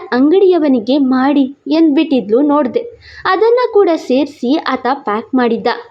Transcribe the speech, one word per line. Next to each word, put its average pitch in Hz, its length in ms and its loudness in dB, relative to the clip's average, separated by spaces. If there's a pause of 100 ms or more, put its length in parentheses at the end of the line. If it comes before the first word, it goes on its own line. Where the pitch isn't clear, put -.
(120)
ಅಂಗಡಿಯವನಿಗೆ, 294 840 2
"ಮಾಡಿ" 269 580 0 (120)
ಎಂದ್ಬಿಟ್ಟಿದ್ಲು 277 720 0
ನೋಡ್ದೆ. 285 380 0 (460)
ಅದನ್ನ 440 340 2 (140)
ಕೂಡ 403 220 4
ಸೇರ್ಸಿ 269 600 -2
ಆತ 262 380 -6
ಪ್ಯಾಕ್ 226 420 -6
ಮಾಡಿದ್ದ. 233 320 0 (240)